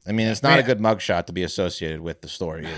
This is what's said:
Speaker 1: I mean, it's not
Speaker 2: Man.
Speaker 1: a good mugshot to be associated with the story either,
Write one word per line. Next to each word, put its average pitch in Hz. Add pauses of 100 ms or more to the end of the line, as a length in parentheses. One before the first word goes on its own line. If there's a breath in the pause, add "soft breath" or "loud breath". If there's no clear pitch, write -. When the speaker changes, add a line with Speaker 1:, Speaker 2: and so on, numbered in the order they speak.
Speaker 1:
I 104
mean, 110
it's 110
not 139
Speaker 2:
Man. 139
Speaker 1:
a 131
good 117
mugshot 104
to 92
be 90
associated 82
with 82
the 78
story 80
either, 82